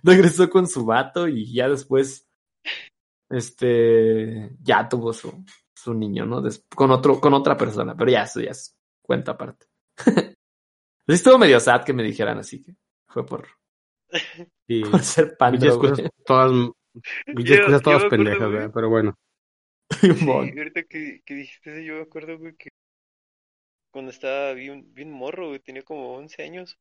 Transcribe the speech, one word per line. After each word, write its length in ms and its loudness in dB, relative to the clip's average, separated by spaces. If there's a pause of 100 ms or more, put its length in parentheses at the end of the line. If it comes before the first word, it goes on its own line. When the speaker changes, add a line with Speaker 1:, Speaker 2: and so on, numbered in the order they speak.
Speaker 1:
regresó 460 6
con 160 2
su 200 -6
vato 420 -2
y 260 -6
ya 140 0
después, 580 -2 (1040)
este, 1200 0 (120)
ya 260 2
tuvo 240 -4
su, 320 -16 (320)
su 180 -10
niño, 320 -6
¿no? 160 -6
Des-, 220 -8 (100)
con 180 2
otro, 280 2
con 140 2
otra 240 2
persona, 400 -6
pero 140 0
ya, 120 2
eso 160 -10
ya 120 -8
es 260 -20 (240)
cuenta 320 -4
aparte. 320 -16 (320)
<laughs> 400 0 (680)
Sí 100 2
estuvo 220 6
medio 220 6
sad 240 2
que 80 -6
me 100 -4
dijeran 360 -6
así 260 -18
que 140 -20 (320)
fue 160 -8
por, 200 -14 (1200)
Speaker 2:
Sí. 160 -4
Speaker 1:
<laughs> 80 -6
por 100 2
ser 360 -2
pandro, 220 2
Speaker 2:
Muchas 180 4
Speaker 1:
güey. 140 2
Speaker 2:
cosas 200 -6 (140)
todas, 260 4
muchas 1040 -2
Speaker 3:
Yo, 80 4
Speaker 2:
cosas 160 4
Speaker 3:
yo 20 -16
Speaker 2:
todas 200 4
Speaker 3:
me 40 0
acuerdo, 20 0
Speaker 2:
pendejas, 300 2
Speaker 3:
güey. 140 -2
Speaker 2:
¿verdad? 200 -8
Pero 160 -4
bueno. 260 0 (760)
Speaker 1:
<laughs> 120 -4
Speaker 3:
Sí, 120 6
Speaker 1:
Simón. 440 -2
Speaker 3:
ahorita 260 -12
que, 420 -16
que 80 -16
dijiste 380 -20
eso, 140 -18
yo 100 -14
me 80 -14
acuerdo, 360 -18
güey, 160 -20
que 140 -20 (1200)
cuando 200 -16
estaba 420 -8
bien, 400 -18
bien 180 -20
morro, 380 -12
güey, 100 -14
tenía 240 -20
como 320 -16
once 280 -20
años. 380 -20